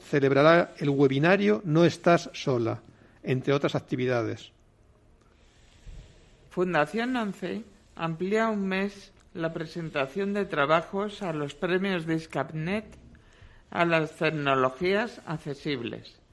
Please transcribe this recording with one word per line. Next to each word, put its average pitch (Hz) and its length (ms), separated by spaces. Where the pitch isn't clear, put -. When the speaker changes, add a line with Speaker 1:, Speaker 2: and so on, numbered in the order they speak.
Speaker 1:
celebrará 147 680
el 143 120
webinario 160 760
No 160 180
estás 170 480
sola, 113 480
entre 131 280
otras 151 240
actividades. 123 800
Speaker 2:
Fundación 185 680
once 202 480
amplía 185 540
un 202 180
mes 190 460
la 165 200
presentación 165 800
de 202 100
trabajos 175 800
a 180 100
los 147 240
premios 185 500
Discapnet 160 800
a 170 160
las 160 320
tecnologías 156 1080
accesibles. 135 920